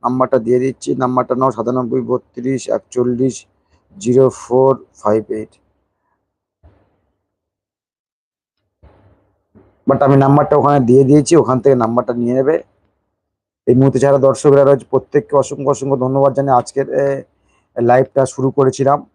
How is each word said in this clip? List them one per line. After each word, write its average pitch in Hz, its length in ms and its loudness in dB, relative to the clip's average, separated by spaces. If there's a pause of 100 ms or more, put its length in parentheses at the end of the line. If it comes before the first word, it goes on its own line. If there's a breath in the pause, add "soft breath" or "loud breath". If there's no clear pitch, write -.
নাম্বারটা 127 360 -2
দিয়ে 117 200 0
দিচ্ছি, 131 360 -4
নাম্বারটা 127 400 -2
নাও, 127 160 0
সাতানব্বই 120 500 -4
বত্রিশ 123 680 -6
একচল্লিশ 123 760 -4 (520)
জিরো 123 320 2
ফোর 131 540 -2 (100)
ফাইভ 107 360 -2
এইট। 110 180 -10 (4000)
But 135 160 2
আমি 139 120 4
নাম্বারটা 143 400 4
ওখানে 143 240 2
দিয়ে 127 240 4
দিয়েছি, 147 320 2
ওখান 131 240 2
থেকে 135 140 2
নাম্বারটা 120 400 -2
নিয়ে 120 200 -4
নেবে। 135 280 -2 (1040)
এই 123 80 2
মুহূর্তে 135 240 2
যারা 139 200 2
দর্শকরা 135 460 4
রয়েছে, 139 260 2
প্রত্যেককে 143 460 -2
অসংখ্য, 139 340 -2
অসংখ্য 135 260 -2
ধন্যবাদ 135 360 0
জানিয়ে 139 220 -2
আজকের, 127 400 -2
এ, 139 280 -2 (540)
লাইভটা 127 500 0
শুরু 135 240 -4
করেছিলাম। 135 640 -2